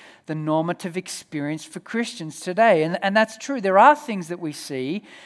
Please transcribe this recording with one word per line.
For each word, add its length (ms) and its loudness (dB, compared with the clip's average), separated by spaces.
the 100 -8
normative 600 -4
experience 680 -8
for 160 -16
Christians 580 -8
today." 460 2
And, 180 -4
and 140 0
that's 200 2
true. 240 -8
There 180 4
are 180 10
things 320 -8
that 100 -8
we 140 -8
see 500 -6